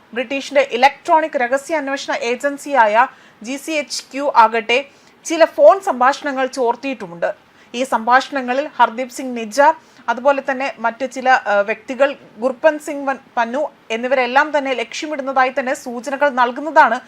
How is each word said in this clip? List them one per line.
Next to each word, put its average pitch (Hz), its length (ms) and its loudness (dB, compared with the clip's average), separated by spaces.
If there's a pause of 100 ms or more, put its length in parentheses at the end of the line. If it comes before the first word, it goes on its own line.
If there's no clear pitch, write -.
(120)
ബ്രിട്ടീഷിന്റെ 269 600 -2
ഇലക്ട്രോണിക് 302 640 2
രഹസ്യാന്വേഷണ 269 800 -4
ഏജൻസിയായ 247 920 2 (360)
ജി 247 140 -8
സി 277 140 -10
എച്ച് 294 320 -4 (100)
ക്യു 277 240 -4
ആകട്ടെ 226 480 2 (400)
ചില 320 200 2
ഫോൺ 320 360 6
സംഭാഷണങ്ങൾ 269 640 0
ചോർത്തിയിട്ടുമുണ്ട്. 233 880 -4 (400)
ഈ 240 100 -4
സംഭാഷണങ്ങളിൽ 254 920 0
ഹർദീപ് 240 340 0
സിംഗ് 254 260 -10
നിജ്ജാർ, 240 380 2 (340)
അതുപോലെ 269 420 0
തന്നെ 262 280 -4
മറ്റ് 226 320 -4
ചില, 254 180 -4
ആ, 208 320 2
വ്യക്തികൾ, 254 560 -2 (220)
ഗുർപൻ 262 400 0
സിംഗ് 285 300 -8
വൻ-, 269 160 -6 (120)
പന്നു 233 320 -4 (220)
എന്നിവരെല്ലാം 254 680 0
തന്നെ 269 160 -2
ലക്ഷ്യമിടുന്നതായി 262 840 -2
തന്നെ 262 160 -4
സൂചനകൾ 262 540 -4
നൽകുന്നതാണ് 254 800 2